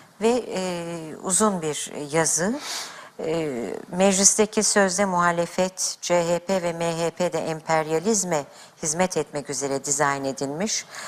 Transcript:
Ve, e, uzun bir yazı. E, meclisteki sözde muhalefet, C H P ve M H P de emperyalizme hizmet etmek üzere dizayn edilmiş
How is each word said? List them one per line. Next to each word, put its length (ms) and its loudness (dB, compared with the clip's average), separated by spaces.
Ve, 280 2
e, 680 -6
uzun 460 2
bir 300 -4
yazı. 480 2
E, 560 -2
meclisteki 720 4
sözde 420 4
muhalefet, 960 0
C 340 2
H 40 2
P 240 0
ve 100 0
M 260 -2
H 120 0
P 220 0
de 60 -2
emperyalizme 1040 0
hizmet 340 0
etmek 340 -4
üzere 340 -2
dizayn 400 0
edilmiş 640 -4